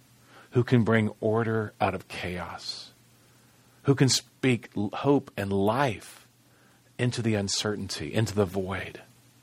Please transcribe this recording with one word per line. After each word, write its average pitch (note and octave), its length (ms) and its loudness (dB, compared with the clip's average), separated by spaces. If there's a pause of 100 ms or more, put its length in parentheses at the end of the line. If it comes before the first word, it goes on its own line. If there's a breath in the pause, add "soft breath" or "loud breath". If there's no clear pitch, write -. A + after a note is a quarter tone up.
(500 loud breath)
who B2 140 2
can A#2+ 200 4
bring A2 260 4 (100)
order A2 600 0
out G2 140 0
of F2+ 140 -10
chaos, - 840 -10 (960 soft breath)
who C#3 100 6
can C3 160 4
speak - 680 0
l-, G#2 160 -4
hope C#3 420 2
and G2 160 -4
life G#2+ 760 0 (720 soft breath)
into B2 240 0
the A2 120 2
uncertainty, G2 760 -4
into G#2 220 0
the G#2 100 4
void. F#2 560 -6 (420)